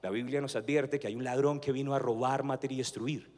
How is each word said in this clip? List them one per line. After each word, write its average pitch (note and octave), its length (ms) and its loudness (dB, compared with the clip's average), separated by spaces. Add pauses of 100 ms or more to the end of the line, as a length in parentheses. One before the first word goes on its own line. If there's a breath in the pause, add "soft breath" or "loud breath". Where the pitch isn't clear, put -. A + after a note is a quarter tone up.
La F#2 80 -4
Biblia B2 300 -2
nos C#3 140 -4
advierte C#3 460 0
que G#2+ 80 -4
hay A2 80 -4
un B2+ 80 -4
ladrón C#3 340 2
que C#3 140 0
vino C#3 240 0
a - 20 4
robar, B2+ 460 2
matar C3+ 260 -2
y C3+ 60 -4
destruir. A#2+ 600 -4